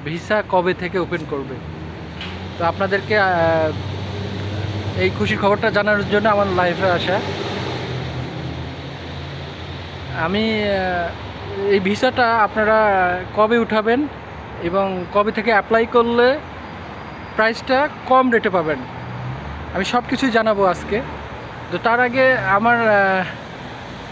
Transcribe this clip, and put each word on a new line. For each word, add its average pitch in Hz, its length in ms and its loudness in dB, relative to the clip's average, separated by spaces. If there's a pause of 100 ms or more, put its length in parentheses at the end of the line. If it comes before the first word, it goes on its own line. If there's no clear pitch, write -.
ভিসা 175 440 -2
কবে 180 240 4
থেকে 180 260 -4
ওপেন 170 300 -2
করবে, 135 260 -6 (1000)
তো 170 80 -2
আপনাদেরকে, 196 540 0
আহ, 190 120 4 (1700)
এই 185 120 2 (100)
খুশির 208 200 0
খবরটা 208 320 2
জানানোর 202 400 2
জন্য 208 180 4
আমার 202 180 4
লাইভে 180 440 2
আসা। 175 280 0 (3000)
আমি, 208 420 0
আহ, 185 460 0 (600)
এই 202 100 6
ভিসাটা 233 560 2
আপনারা 208 840 4 (160)
কবে 220 220 4
উঠাবেন 226 500 2 (560)
এবং 185 500 0
কবে 208 180 2
থেকে 220 200 0
অ্যাপ্লাই 226 340 4
করলে 240 540 4 (960)
প্রাইসটা 254 540 2 (160)
কম 254 260 6
রেটে 220 180 4
পাবেন, 156 280 2 (960)
আমি 185 120 0
সব 247 240 0
কিছুই 262 220 0
জানাবো 214 340 4
আজকে। 190 360 0 (680)
তো 175 120 -2
তার 233 160 4
আগে 254 380 4
আমার, 220 520 4
আহ, 190 360 4 (880)